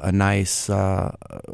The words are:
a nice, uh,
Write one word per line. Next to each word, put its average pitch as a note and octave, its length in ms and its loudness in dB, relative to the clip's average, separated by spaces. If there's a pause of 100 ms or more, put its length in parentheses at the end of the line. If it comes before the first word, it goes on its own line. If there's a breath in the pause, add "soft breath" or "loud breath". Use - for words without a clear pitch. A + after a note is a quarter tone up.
a F2+ 120 0
nice, G2 560 2
uh, F#2+ 480 0 (380)